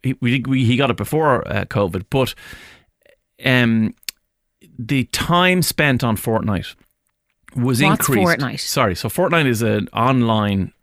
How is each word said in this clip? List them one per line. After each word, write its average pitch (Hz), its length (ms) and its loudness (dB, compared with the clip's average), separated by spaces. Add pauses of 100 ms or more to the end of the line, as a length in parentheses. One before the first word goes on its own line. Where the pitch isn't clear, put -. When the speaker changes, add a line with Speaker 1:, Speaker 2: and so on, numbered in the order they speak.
Speaker 1:
He, 131 180 -2
we, 123 280 0
we, 131 160 0
he 120 120 4
got 135 140 2
it 110 60 0
before, 151 500 0
uh, 104 200 -4
covid, 95 440 -2
but, 131 240 0 (1080)
um, 117 500 2 (840)
the 123 260 0
time 180 580 2
spent 139 420 0
on 113 120 0
Fortnite 110 580 -4 (840)
was 123 260 0
Speaker 2:
What's - 260 2
Speaker 1:
increased. 160 320 2
Speaker 2:
Fortnite? 139 200 -6
Speaker 1:
Sorry, 110 340 0
so - 140 -6
Fortnite 170 380 0
is 117 160 0
an 107 300 0
online 110 800 0 (100)